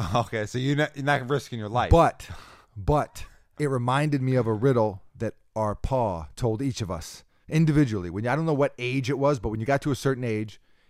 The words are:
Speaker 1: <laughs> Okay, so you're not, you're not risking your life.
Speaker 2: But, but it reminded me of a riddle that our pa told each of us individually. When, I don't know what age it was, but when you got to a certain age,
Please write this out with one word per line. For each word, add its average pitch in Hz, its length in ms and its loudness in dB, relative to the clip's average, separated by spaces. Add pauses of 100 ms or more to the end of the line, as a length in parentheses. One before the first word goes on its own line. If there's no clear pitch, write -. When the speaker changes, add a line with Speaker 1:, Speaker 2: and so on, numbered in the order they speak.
Speaker 1:
<laughs> 87 100 -2
Okay, 113 300 -2
so 113 120 -8
you're 135 180 0
not, 147 200 0
you're 139 100 -6
not 131 240 0
risking 135 300 -4
your 104 100 -6
life. 120 220 0
Speaker 2:
But, 165 360 4 (480)
but 131 500 -2 (340)
it 147 80 0
reminded 135 540 0
me 131 140 2
of 123 120 4
a 113 60 2
riddle 110 480 2 (160)
that 110 180 -6 (200)
our 107 200 0
pa 98 600 -2
told 113 260 0
each 135 200 -4
of 95 100 -6
us - 320 -10 (240)
individually. 143 640 2
When, 104 180 -4
I 123 80 0
don't 160 120 -2
know 156 60 2
what 139 260 0
age 123 320 -2
it 131 80 -2
was, 139 200 2
but 117 100 -4
when 110 100 -4
you 110 60 -4
got 139 180 2
to 147 80 0
a 127 40 0
certain 131 280 -2
age, 110 360 -4 (300)